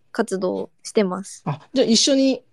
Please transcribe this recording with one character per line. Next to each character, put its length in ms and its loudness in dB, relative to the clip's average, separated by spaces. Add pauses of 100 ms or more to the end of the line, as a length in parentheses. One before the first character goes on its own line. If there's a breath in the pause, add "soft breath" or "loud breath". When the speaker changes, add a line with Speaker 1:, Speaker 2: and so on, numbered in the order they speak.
(120)
Speaker 1:
活 280 -4
動 300 -4 (140)
し 80 -14
て 120 2
ま 200 -4
す。 220 -18
Speaker 2:
あ、 280 -8
じ 80 0
ゃ 20 4
あ、 40 2
一 100 4
緒 180 4
に 380 2